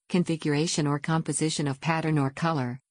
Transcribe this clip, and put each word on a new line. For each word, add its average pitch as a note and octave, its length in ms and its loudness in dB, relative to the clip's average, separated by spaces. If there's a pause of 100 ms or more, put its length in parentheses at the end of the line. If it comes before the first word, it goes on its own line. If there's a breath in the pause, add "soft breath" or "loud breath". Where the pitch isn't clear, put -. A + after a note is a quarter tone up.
configuration D#3+ 800 0
or C#3+ 140 0
composition D#3+ 680 0
of C#3 140 -4
pattern D#3+ 360 0
or C3+ 140 2
color, C3+ 480 -2 (120)